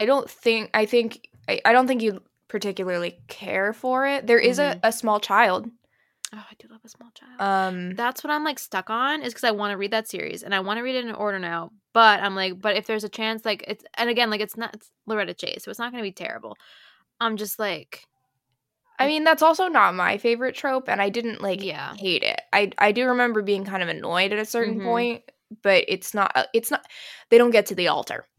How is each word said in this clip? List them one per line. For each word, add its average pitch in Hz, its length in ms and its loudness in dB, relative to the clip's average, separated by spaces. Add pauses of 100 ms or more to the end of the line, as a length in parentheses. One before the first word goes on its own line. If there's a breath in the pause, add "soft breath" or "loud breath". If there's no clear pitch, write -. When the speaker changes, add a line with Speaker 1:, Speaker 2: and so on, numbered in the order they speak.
Speaker 1:
I 214 60 0
don't 269 220 2
think, 226 460 -2
I 214 120 2
think, 226 420 0 (200)
I, - 160 -2
I 226 80 6
don't 254 140 6
think 247 160 0
you 202 180 -2 (280)
particularly 185 800 -4
care 196 440 -4
for 262 340 -2
it. 277 200 -2
There 233 140 6
is 254 180 4
a, 294 40 2
Speaker 2:
Mm-hmm. 277 200 -2
Speaker 1:
a 226 100 2
small 214 280 0
child. 208 500 2 (640)
Speaker 2:
Oh, 208 40 -16
I 208 200 -20
do - 120 -20
love 220 120 -20
A 226 60 -20
Small 233 260 -20
Child. - 260 -14
Speaker 1:
Um, 190 540 -2
Speaker 2:
That's 240 300 -4
what 302 80 -4
I'm, 302 100 -2
like, 302 160 -4
stuck - 300 -8
on 269 340 -2
is 240 120 -6
'cause - 100 -8
I 233 60 4
wanna 208 260 -2
read 196 140 -4
that 220 180 -2
series, - 340 -8
and 196 120 -6
I 190 60 0
wanna 208 220 -4
read 254 140 -4
it 247 80 -4
in 226 100 -8
order 202 240 -4
now, 170 340 -8 (200)
but 220 300 8
I'm 196 120 -2
like, 190 240 -4
but 202 160 0
if 208 120 -4
there's 214 180 -4
a 208 60 -6
chance, 220 340 -6
like, 220 240 -4
it's, - 160 -10 (140)
and 240 100 0
again, 233 220 2
like, 214 100 -2
it's 208 160 -8
not, 226 180 -10
it's - 160 -20 (160)
Loretta 202 280 -4
Chase, - 300 -10
so 202 60 -14
it's 202 80 -12
not 240 140 -8
gonna 247 100 -8
be 196 80 -6
terrible. 113 460 -12 (640 soft breath)
I'm 226 160 -2
just 202 220 -8
like, 196 480 -8 (920)
Speaker 1:
I 262 80 2
mean, 302 180 0
that's 311 180 4
also 330 260 4
not 202 260 4
my 185 240 0
favorite 240 360 0
trope, 262 340 -4
and - 120 0
I 196 80 2
didn't, 226 320 -6
like, 196 220 -4
Speaker 2:
Yeah. 151 340 -8
Speaker 1:
hate 190 260 0
it. - 180 0 (120)
I, 202 260 2
I 208 140 4
do 247 160 0
remember 240 340 2
being 196 220 -2
kind 190 180 -4
of 170 60 -4
annoyed 180 440 0
at 208 60 -2
a 214 60 -2
certain 226 340 -2
Speaker 2:
Mm-hmm. 196 80 -6
Speaker 1:
point, 233 360 0 (400)
but 190 260 6
it's - 260 -6
not, 202 200 2
uh, - 100 2 (100)
it's 226 160 0
not, - 160 -4 (440 loud breath)
they 233 80 10
don't 240 120 6
get 208 160 6
to 196 80 -6
the 180 140 0
altar. - 380 -4 (120)